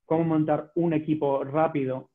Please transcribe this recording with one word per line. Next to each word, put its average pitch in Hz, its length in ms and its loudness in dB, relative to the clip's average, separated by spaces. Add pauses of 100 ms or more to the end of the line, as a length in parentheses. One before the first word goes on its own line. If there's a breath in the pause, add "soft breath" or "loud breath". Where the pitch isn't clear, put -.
cómo 165 160 0
montar 151 540 0
un 170 160 2
equipo 151 500 0
rápido 139 720 -2